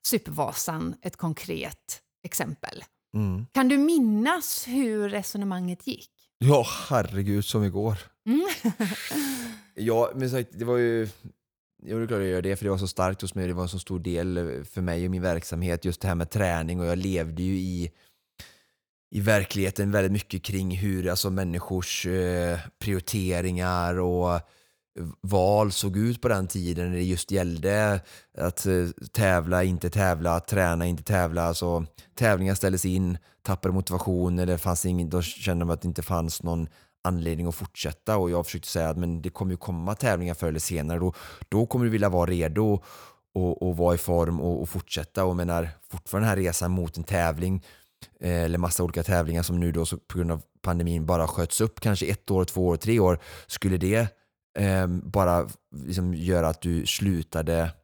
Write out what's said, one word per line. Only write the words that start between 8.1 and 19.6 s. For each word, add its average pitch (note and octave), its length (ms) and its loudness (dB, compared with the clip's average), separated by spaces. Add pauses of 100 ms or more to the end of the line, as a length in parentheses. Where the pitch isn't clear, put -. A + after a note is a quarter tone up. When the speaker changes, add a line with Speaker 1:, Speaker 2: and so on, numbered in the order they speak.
Speaker 1:
Mm. D4 300 2
<laughs> G#3+ 320 -2 (880)
Speaker 2:
Ja, A2+ 400 2
men B2+ 140 -2
sagt, B2 240 -2
det A2+ 120 -6
var B2 120 2
ju, A#2 300 2 (760)
jo, A2 140 -6
det A#2 60 -2
är A2+ 40 -4
klart A2+ 120 -2
jag F#2+ 100 0
gör F#2 120 0
det, F#2+ 140 0
för - 100 -8
det G2 60 0
var F#2+ 60 0
så F#2+ 100 -2
starkt F#2 340 0
hos F#2 140 -8
mig, F2+ 120 -2
det F2+ 60 -2
var F2+ 100 -2
en F2 60 -4
så F#2 100 -6
stor F#2 200 -6
del E2+ 680 -2
för - 160 -8
mig F2 240 0
och F#2 60 0
min F#2 100 -2
verksamhet, F2 640 -2
just E2 160 -2
det G2 60 -2
här F2+ 80 2
med E2+ 140 -2
träning, F2 500 0
och F2 60 0
jag F2 120 0
levde F2 460 -2
ju F#2+ 160 0
i, F2+ 320 -4 (1200)
i G#2+ 100 -2
verkligheten G2+ 680 2